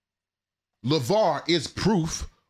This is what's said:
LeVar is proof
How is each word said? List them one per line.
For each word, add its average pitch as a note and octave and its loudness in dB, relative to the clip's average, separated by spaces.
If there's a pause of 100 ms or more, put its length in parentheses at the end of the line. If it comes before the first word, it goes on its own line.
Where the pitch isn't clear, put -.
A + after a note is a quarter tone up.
(840)
LeVar D3+ 0
is E3 0
proof F3 -2 (220)